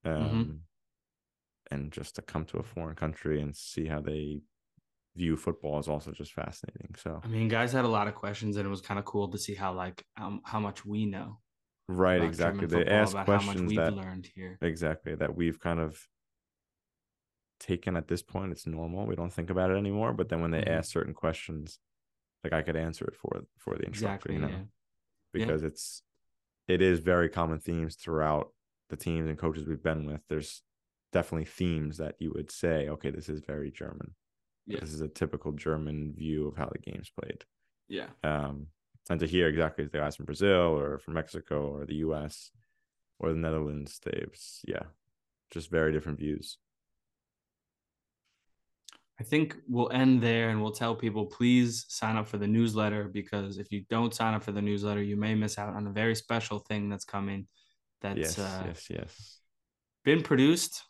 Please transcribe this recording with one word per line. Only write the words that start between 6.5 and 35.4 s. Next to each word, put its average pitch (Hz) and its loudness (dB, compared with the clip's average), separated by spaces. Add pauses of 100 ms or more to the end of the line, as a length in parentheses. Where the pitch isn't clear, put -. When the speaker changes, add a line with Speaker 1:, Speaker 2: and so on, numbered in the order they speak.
Speaker 2:
So 82 -8
Speaker 1:
I 117 -10
mean, 113 0
guys 120 4
had 131 4
a 117 4
lot 104 4
of 101 -4
questions, 104 -4
and 101 0
it 98 -2
was 98 -4
kinda 101 -4
cool 101 -2
to 101 -6
see 101 -6
how, 95 -4
like, 92 -8 (100)
um, 101 -8
how 110 -4
much 104 -4
we 107 -2
know 98 -6 (460)
Speaker 2:
Right, 92 6
Speaker 1:
about 85 4
Speaker 2:
exactly. 85 2
Speaker 1:
German 87 0
Speaker 2:
They 87 4
Speaker 1:
football, 104 6
Speaker 2:
ask 101 4
Speaker 1:
about 98 -2
how 101 8
much 101 6
Speaker 2:
questions 92 0
Speaker 1:
we've 107 2
Speaker 2:
that 82 4
Speaker 1:
learned 92 -6
here. 92 -12
Speaker 2:
Exactly, 82 -2
that 78 -2
we've 82 0
kind 85 0
of 78 -6 (1500)
taken 90 -2
at 82 -4
this 85 0
point. 95 -6
It's - -10
normal. 82 -4
We 107 -2
don't 87 -6
think 85 -6
about 92 4
it 95 4
anymore. 104 0
But 92 0
then 82 0
when 82 2
they 80 2
Speaker 1:
Mm-hmm. - 0 (100)
Speaker 2:
ask - -6
certain 80 -2
questions, 80 -4 (640)
like, 82 -2
I 80 2
could 82 -2
answer 82 -2
it - -6
for, - -6 (120)
for - -6
the - -2
instructor, 101 -4
Speaker 1:
Exactly, - -2
Speaker 2:
you 76 -2
know, 73 0
Speaker 1:
yeah. - -4 (800)
Yeah. 110 0
Speaker 2:
because 78 2
it's, - -8 (680)
it 92 6
is 92 8
very 87 6
common 80 0
themes 82 -2
throughout 78 0 (380)
the 76 -8
teams 82 -2
and 76 -4
coaches 78 -2
we've 80 -6
been 78 0
with. 76 -6
There's - -6 (480)
definitely 82 0
themes 78 -2
that 78 -6
you 78 -4
would 76 -6
say, 80 0
"Okay, 76 -4
this 76 -8
is 76 -6
very 71 -6
German. - -12 (500)
Speaker 1:
Yeah. 104 -6
Speaker 2:
This 76 -8
is 78 -6
a 76 -2
typical 78 -4